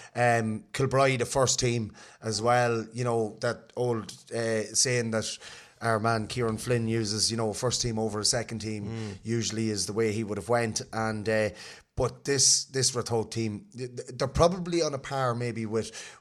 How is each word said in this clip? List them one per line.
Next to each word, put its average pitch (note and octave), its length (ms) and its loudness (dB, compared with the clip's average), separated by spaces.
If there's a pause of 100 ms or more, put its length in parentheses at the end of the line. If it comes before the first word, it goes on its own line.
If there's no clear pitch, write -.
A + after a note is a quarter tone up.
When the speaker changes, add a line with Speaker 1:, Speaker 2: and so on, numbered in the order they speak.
(140)
Speaker 1:
Um, A#2 500 2 (100)
Kilbride, C3+ 480 4
a - 20 -2
first B2+ 360 2
team A#2 320 0 (300)
as G#2+ 200 -2
well. A#2+ 500 4
You B2 120 -4
know, A2+ 360 0
that A#2 340 -4
old, A#2 380 -2 (240)
uh, A2+ 280 0 (100)
saying A#2 380 2
that A2 260 -2 (420)
our A2+ 180 2
man A2 280 2
Kieran A2+ 320 -2
Flynn A#2 300 0
uses, A2 420 0
you A2+ 80 -2
know, A2 160 0
first A#2+ 260 0
team A2+ 180 -2
over G#2+ 220 -2
a G#2 40 0
second A2+ 340 0
team G#2+ 260 -6
Speaker 2:
Mm. G#2+ 400 -8
Speaker 1:
usually A2 460 0
is G2 160 -2
the G#2 80 -4
way A2 180 2
he A2+ 120 -2
would G2+ 120 -4
have G2+ 140 -4
went. A#2 320 2 (100)
And, A2 340 -2
uh, G#2+ 220 2 (460)
but - 300 -2
this, - 400 4
this C3 280 0
Ratoath A2+ 380 -2
team, G#2+ 360 -4 (100)
th-, B2 180 -10
th-, B2 200 -12
they're C3+ 120 -2
probably E3+ 540 4
on D3+ 140 0
a C3 40 -4
par C3 360 0
maybe A#2 320 -4
with, - 540 -4